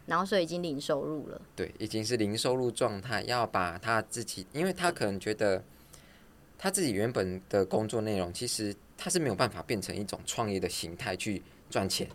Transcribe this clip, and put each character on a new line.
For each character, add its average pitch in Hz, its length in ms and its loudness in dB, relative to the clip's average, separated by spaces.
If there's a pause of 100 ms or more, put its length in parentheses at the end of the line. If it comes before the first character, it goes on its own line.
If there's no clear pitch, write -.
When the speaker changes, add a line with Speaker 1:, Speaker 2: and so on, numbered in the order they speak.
Speaker 1:
然 165 140 2
后 190 80 2
所 196 120 2
以 175 40 4
已 160 40 2
经 175 160 -4
零 151 160 -2
收 143 240 0
入 151 280 -4
了。 - 100 -10 (160)
Speaker 2:
对， 87 220 -2
已 107 100 -4
经 110 160 -2
是 117 140 0
零 107 180 2
收 127 180 2
入 127 160 2
状 110 300 0
态， 104 220 -2
要 117 240 2
把 90 320 0
他 113 240 2
自 120 200 -6
己， 95 300 -8
因 156 140 0
为 185 60 0
他 180 200 2
可 120 140 0
能 98 120 0
觉 107 140 -2
得 101 320 2 (960)
他 196 120 0
自 190 120 2
己 135 100 4
原 104 180 4
本 92 380 0
的 98 160 6
工 107 240 2
作 113 140 0
内 107 160 2
容， 87 160 0
其 123 120 -4
实 104 280 -2 (240)
他 - 100 -4
是 180 100 2
没 143 120 4
有 98 40 2
办 113 140 2
法 85 140 -6
变 110 180 0
成 90 160 -4
一 104 80 -4
种 95 220 -6
创 110 240 0
业 95 100 0
的 90 80 0
形 82 260 -6
态 95 220 -4
去 95 260 -4 (280)
赚 98 180 2
钱， 185 260 0